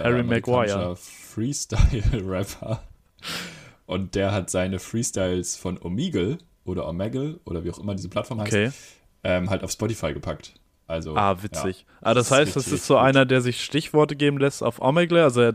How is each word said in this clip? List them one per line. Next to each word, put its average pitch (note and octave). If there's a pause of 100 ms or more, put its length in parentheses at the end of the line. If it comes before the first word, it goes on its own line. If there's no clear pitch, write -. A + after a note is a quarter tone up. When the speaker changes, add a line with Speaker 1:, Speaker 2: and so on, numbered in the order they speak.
Speaker 1:
Harry A#2+
Maguire. A#2
Speaker 2:
amerikanischer F2+
Freestyle-Rapper. - (1040)
Und F#2
der G2
hat F#2+
seine F#2
Freestyles F#2
von F#2
Omegle A#2 (260)
oder F2+
Omegle B2
oder E2+
wie F2
auch -
immer G2+
diese F#2+
Plattform A2
heißt, G#2
Speaker 1:
Okay. G#2+ (520)
Speaker 2:
ähm, F2+
halt F#2+
auf F#2
Spotify G#2
gepackt. D2+ (340)
Also, E2
Speaker 1:
Ah, G2
witzig. F#2+
Speaker 2:
ja. -
Speaker 1:
Ah, A2+
das A#2+
Speaker 2:
Das C3+
ist D3
Speaker 1:
heißt, C#3+
das C3
Speaker 2:
richtig -
Speaker 1:
ist -
so C#3+
Speaker 2:
gut. A#2
Speaker 1:
einer, C3+
der B2+
sich B2
Stichworte D3+
geben C#3+
lässt C#3
auf A#2
Omegle. E3+
Also B2
er A#2